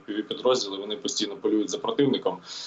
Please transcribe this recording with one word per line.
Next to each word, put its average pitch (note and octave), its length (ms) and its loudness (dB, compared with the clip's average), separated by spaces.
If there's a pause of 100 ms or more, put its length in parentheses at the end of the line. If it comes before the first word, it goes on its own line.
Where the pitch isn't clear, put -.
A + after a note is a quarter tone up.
P G#2 80 -4
V-підрозділи, G#2 640 0
вони G#2 180 -4
постійно G2 400 -2
полюють G#2+ 340 2
за G#2+ 80 -2
противником. A2+ 600 2 (280)